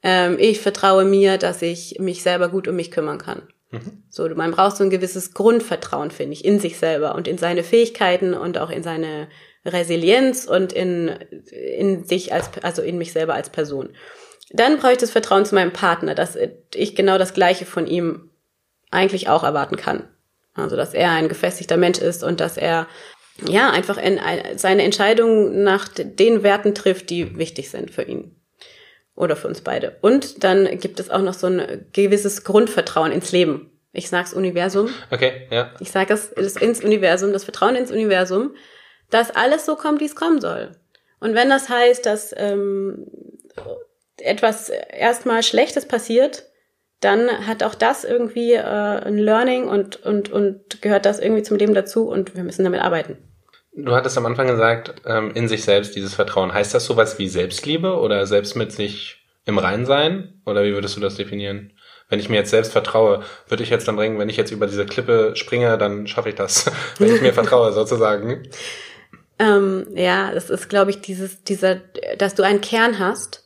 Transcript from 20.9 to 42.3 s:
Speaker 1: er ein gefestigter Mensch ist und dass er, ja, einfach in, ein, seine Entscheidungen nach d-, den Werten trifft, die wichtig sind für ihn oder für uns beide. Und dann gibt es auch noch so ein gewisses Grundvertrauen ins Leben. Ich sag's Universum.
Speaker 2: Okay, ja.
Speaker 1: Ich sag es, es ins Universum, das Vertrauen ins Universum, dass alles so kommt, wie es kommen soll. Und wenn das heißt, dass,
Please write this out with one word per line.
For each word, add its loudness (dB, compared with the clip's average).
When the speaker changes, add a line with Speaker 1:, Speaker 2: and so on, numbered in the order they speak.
Speaker 1:
er 2
ein 2
gefestigter -2
Mensch 2
ist -2
und -2
dass -4
er, -2
ja, 2
einfach -2
in, 0
ein, -6
seine 2
Entscheidungen 2
nach 2
d-, -8
den 2
Werten 2
trifft, -2
die -6
wichtig -8
sind -12
für -8
ihn -12
oder 0
für -10
uns -8
beide. -6
Und 2
dann 4
gibt -10
es -10
auch 0
noch -2
so -4
ein -4
gewisses 0
Grundvertrauen 2
ins -4
Leben. 0
Ich -10
sag's -2
Universum. 0
Speaker 2:
Okay, -2
ja. -2
Speaker 1:
Ich -14
sag -2
es, -2
es -4
ins 0
Universum, 2
das -4
Vertrauen 0
ins -2
Universum, 0
dass 2
alles 2
so -2
kommt, -2
wie -4
es -8
kommen 2
soll. -6
Und -2
wenn 4
das 2
heißt, 4
dass, -4